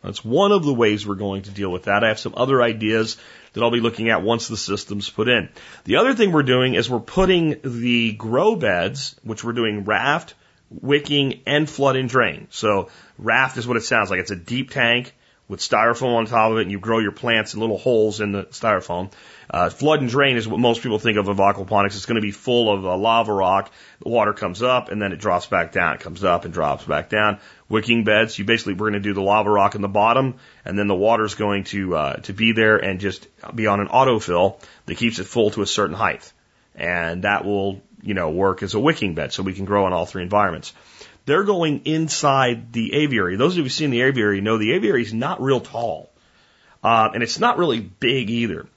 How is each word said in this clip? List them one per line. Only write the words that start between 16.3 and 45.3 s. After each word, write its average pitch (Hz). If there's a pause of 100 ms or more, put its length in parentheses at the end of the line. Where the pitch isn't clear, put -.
of 110
it, 113
and 90
you 101
grow 113
your 104
plants 113
in 104
little 110
holes 110
in 104
the 98
styrofoam. 95 (380)
Uh, 87
flood 147
and 123
drain 135
is 110
what 110
most 117
people 110
think 110
of 98
of 101
aquaponics. 101 (100)
It's 92
gonna 117
be 104
full 117
of, 95
uh, 92
lava 107
rock. 98 (320)
The -
water 107
comes 98
up, 127
and 104
then 98
it 82
drops 92
back 85
down. 85
It -
comes 92
up 87
and 82
drops 73
back 76
down. 107 (280)
Wicking 110
beds, 110
you 101
basically, 110
we're 104
gonna 104
do 101
the 98
lava 101
rock 101
in 101
the 101
bottom, 120 (280)
and 98
then 101
the 98
water's 107
going 101
to, 92
uh, 71
to 101
be 110
there 107
and 92
just 98 (260)
be 110
on 101
an 101
autofill 104 (260)
that 85
keeps 117
it 92
full 107
to 104
a 98
certain 90
height. 98 (420)
And 87
that 101
will, 98 (200)
you 104
know, 87
work 92
as 98
a 104
wicking 120
bed, 76
so 95
we 95
can 95
grow 101
in 92
all 85
three 92
environments. 92 (520)
They're 160
going 170
inside 135
the 117
aviary. 110
Those 156
of 180
you 156
who've 127
seen 147
the 120
aviary 110
know 110
the 110
aviary 185
is 107
not 131